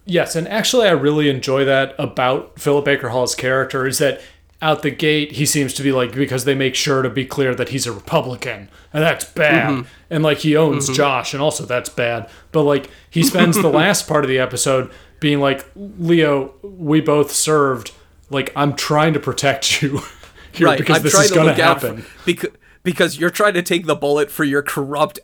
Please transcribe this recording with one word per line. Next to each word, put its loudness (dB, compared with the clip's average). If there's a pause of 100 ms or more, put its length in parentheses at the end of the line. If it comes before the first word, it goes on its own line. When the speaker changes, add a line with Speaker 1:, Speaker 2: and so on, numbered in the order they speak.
Speaker 1:
Yes, 0
and -4
actually 2
I 4
really 2
enjoy 0
that 2
about -2
Philip 0
Baker 0
Hall's -2
character, -2
is -4
that 0 (420)
out 0
the -4
gate, -2
he -4
seems -2
to -8
be, 2
like, -2
because -2
they 2
make -2
sure 0
to -2
be -6
clear -2
that -4
he's -4
a -6
Republican, -6 (220)
and 0
that's 0
bad. 2
Speaker 2:
Mm-hmm. -6 (200)
Speaker 1:
And, -2
like, 2
he 2
owns 2
Speaker 2:
Mm-hmm. -4
Speaker 1:
Josh, 0
and -6
also -2
that's -4
bad. -4 (220)
But, 2
like, 0 (220)
he 0
spends 2
the 2
Speaker 2:
<laughs> 4
Speaker 1:
last 0
part 2
of 0
the 2
episode -2 (300)
being 2
like, 0 (100)
"Leo, 0
we 0
both 2
served. 0 (380)
Like, -4
I'm 0
trying 2
to -2
protect -2
you -2 (260)
<laughs> -20
here 2
Speaker 2:
Right, 2
Speaker 1:
because 2
Speaker 2:
I'm -2
Speaker 1:
this 0
Speaker 2:
trying 6
Speaker 1:
is 2
Speaker 2:
to 2
Speaker 1:
gonna 6
Speaker 2:
look 2
out 2
for, 0
Speaker 1:
happen." -10 (200)
Speaker 2:
becau-, -4 (280)
because 0
you're 2
trying 2
to 0
take 0
the 2
bullet 0
for -2
your 2
corrupt -2